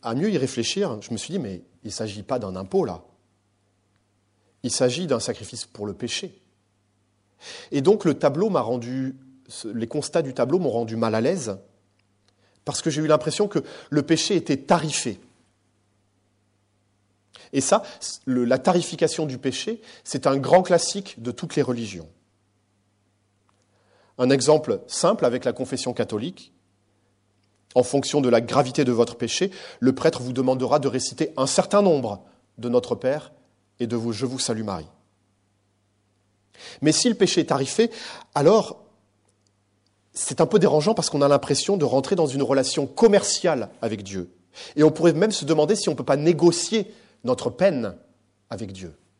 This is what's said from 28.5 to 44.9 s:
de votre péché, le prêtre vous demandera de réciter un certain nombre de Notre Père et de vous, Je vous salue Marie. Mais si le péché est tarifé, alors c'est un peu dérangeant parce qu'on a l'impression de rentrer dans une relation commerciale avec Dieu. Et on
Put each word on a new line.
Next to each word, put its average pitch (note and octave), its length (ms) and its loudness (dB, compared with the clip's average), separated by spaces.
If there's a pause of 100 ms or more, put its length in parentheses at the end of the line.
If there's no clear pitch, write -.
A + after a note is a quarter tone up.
de B2 80 2
votre A2+ 240 2
péché, F#3 340 -2 (300)
le C3 140 4
prêtre D#3+ 280 0
vous B2+ 100 -8
demandera B2+ 460 0
de C3+ 100 0
réciter B2+ 480 -4
un C3 100 0
certain F#3+ 360 2
nombre B2+ 420 2 (320)
de A#2 120 -8
Notre A#2+ 260 0
Père C3+ 380 -4 (480)
et A#2+ 60 -2
de A#2 100 -4
vous, A2+ 160 -4
Je A2 120 -6
vous C3 140 -6
salue A2 260 -4
Marie. F2 240 -8 (1900)
Mais D4+ 100 4
si B3 160 2
le A3+ 60 2
péché F#3 260 2
est D#3+ 60 0
tarifé, C#3+ 440 0 (440)
alors E3 480 4 (1300)
c'est - 280 -6
un E3 60 6
peu G#3+ 120 4
dérangeant D#3 360 4
parce E3+ 160 -2
qu'on C#3+ 120 0
a C#3+ 60 6
l'impression C#3+ 480 2
de D#3+ 80 2
rentrer C3+ 320 2
dans E3 100 2
une C3+ 160 -2
relation C3+ 440 0
commerciale F#3 840 2 (120)
avec G#2+ 200 -4
Dieu. F#2+ 300 -10 (440)
Et D3 80 6
on D3+ 80 8